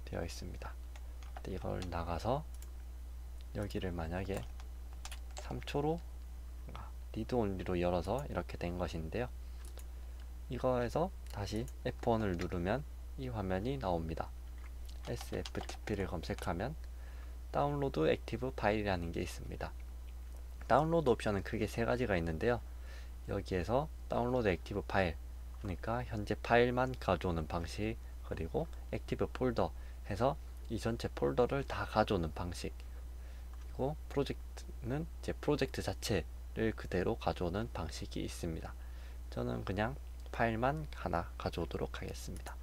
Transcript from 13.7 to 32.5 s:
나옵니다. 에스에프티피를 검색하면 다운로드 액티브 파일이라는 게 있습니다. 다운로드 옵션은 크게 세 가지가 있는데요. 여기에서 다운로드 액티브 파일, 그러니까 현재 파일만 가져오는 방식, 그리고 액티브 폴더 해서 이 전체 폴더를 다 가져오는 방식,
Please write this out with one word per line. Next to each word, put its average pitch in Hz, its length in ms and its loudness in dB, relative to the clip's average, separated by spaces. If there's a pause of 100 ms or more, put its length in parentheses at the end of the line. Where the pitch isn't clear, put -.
나옵니다. 85 500 0 (800)
에스에프티피를 - 1000 -2
검색하면 90 680 0 (760)
다운로드 143 600 4
액티브 123 420 2
파일이라는 101 600 4
게 98 100 0
있습니다. - 500 -4 (960)
다운로드 156 420 8
옵션은 104 340 4
크게 104 240 0
세 117 180 2
가지가 120 340 4
있는데요. 85 420 4 (680)
여기에서 104 600 2 (200)
다운로드 120 400 4
액티브 92 340 2
파일, 92 340 4 (440)
그러니까 110 440 -2
현재 107 380 0
파일만 123 560 8
가져오는 85 480 4
방식, 87 500 -2 (320)
그리고 113 380 0 (260)
액티브 - 400 0
폴더 113 400 2 (380)
해서 120 260 4 (320)
이 113 100 -2
전체 113 300 0
폴더를 139 560 4
다 95 220 -2
가져오는 95 480 4
방식, 87 400 -4 (880)